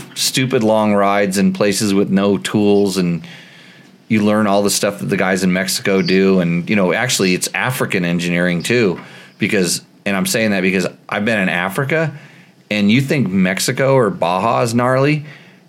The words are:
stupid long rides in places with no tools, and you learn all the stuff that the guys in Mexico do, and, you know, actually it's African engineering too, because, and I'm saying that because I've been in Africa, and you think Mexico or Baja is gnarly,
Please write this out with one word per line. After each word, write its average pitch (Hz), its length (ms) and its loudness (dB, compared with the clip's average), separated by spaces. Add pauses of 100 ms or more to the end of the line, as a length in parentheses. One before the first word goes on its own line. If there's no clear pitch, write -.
(160)
stupid 131 480 -2
long 107 300 2
rides 101 440 2
in 95 160 2
places 101 400 0
with 98 160 2
no 98 280 2
tools, 101 600 2
and 87 280 -2 (840)
you 107 120 2
learn 104 260 2
all 101 140 2
the 101 80 2
stuff 98 300 -2
that 95 60 -8
the 101 120 -2
guys 95 260 0
in 92 100 2
Mexico 95 480 0
do, 95 380 2
and, 85 300 -2
you 107 60 0
know, 92 180 2
actually 107 400 0
it's 87 220 -4
African 104 500 -2
engineering 87 560 0
too, 110 400 0 (380)
because, 95 420 -2 (240)
and 101 100 -2
I'm 92 120 -2
saying 110 240 0
that 95 100 0
because 92 240 0 (240)
I've 104 160 -4
been 110 140 0
in 92 100 0
Africa, 135 640 -2 (560)
and 104 220 2
you 127 100 4
think 135 280 0
Mexico 98 640 0
or 117 160 4
Baja 92 500 0
is 113 140 -2
gnarly, 135 500 0 (440)